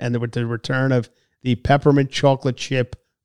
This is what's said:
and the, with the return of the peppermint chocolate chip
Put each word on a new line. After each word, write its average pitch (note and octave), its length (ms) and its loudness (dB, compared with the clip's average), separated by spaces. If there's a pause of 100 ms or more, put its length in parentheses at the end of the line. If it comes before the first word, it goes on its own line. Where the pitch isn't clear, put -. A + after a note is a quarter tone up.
and A#2+ 120 -4
the, A#2+ 60 -2
with A#2 140 -6
the A#2+ 140 -4
return C3 440 -2
of B2 180 0 (340)
the B2 120 0
peppermint C#3+ 560 2
chocolate C3+ 460 0
chip - 400 -4 (280)